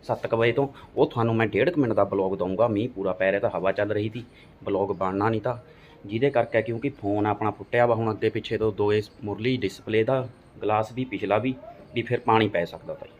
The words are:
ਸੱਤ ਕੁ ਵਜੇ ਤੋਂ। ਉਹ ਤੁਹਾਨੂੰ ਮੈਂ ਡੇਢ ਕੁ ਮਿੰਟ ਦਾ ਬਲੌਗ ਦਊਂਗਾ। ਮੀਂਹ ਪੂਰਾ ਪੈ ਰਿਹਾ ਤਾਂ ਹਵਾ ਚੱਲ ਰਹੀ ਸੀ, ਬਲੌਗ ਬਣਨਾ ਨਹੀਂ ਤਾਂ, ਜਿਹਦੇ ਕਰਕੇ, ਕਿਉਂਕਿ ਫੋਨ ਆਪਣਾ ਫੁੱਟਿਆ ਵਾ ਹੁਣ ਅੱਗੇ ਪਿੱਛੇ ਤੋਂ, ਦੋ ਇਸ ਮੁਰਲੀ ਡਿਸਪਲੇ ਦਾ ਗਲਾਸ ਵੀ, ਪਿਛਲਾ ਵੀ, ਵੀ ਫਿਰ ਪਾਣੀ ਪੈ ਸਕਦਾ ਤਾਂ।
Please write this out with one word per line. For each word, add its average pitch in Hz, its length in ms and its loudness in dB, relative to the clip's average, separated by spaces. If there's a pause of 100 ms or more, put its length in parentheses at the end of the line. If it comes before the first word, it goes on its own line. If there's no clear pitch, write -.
ਸੱਤ 113 220 -4
ਕੁ 113 100 0
ਵਜੇ 117 140 4
ਤੋਂ। 139 160 0 (280)
ਉਹ 127 100 4
ਤੁਹਾਨੂੰ 117 300 0
ਮੈਂ 113 120 2
ਡੇਢ 104 220 2
ਕੁ 147 120 0
ਮਿੰਟ 113 120 2
ਦਾ 101 100 4
ਬਲੌਗ 95 340 0
ਦਊਂਗਾ। 92 300 0
ਮੀਂਹ 113 220 0
ਪੂਰਾ 95 240 -4
ਪੈ 95 180 0
ਰਿਹਾ 101 80 0
ਤਾਂ 107 100 0
ਹਵਾ 92 220 0
ਚੱਲ 104 200 -2
ਰਹੀ 104 180 -2
ਸੀ, 120 140 -10 (400)
ਬਲੌਗ 98 280 0
ਬਣਨਾ 95 380 0
ਨਹੀਂ 110 120 -2
ਤਾਂ, 123 140 -4 (500)
ਜਿਹਦੇ 113 240 0
ਕਰਕੇ, 117 320 2
ਕਿਉਂਕਿ 113 300 -4
ਫੋਨ 104 360 0
ਆਪਣਾ 104 240 0
ਫੁੱਟਿਆ 120 340 2
ਵਾ 117 100 4
ਹੁਣ 113 160 0
ਅੱਗੇ 107 180 0
ਪਿੱਛੇ 110 280 -4
ਤੋਂ, 110 140 0
ਦੋ 101 220 2
ਇਸ 107 160 0 (140)
ਮੁਰਲੀ 107 340 -2
ਡਿਸਪਲੇ 110 460 0
ਦਾ 127 240 0 (340)
ਗਲਾਸ 107 300 0
ਵੀ, 127 140 -4
ਪਿਛਲਾ 101 320 0
ਵੀ, 127 160 0 (420)
ਵੀ 117 60 0
ਫਿਰ 120 180 -2
ਪਾਣੀ 110 300 4
ਪੈ 87 160 0
ਸਕਦਾ 80 280 -12
ਤਾਂ। - 140 -14 (120)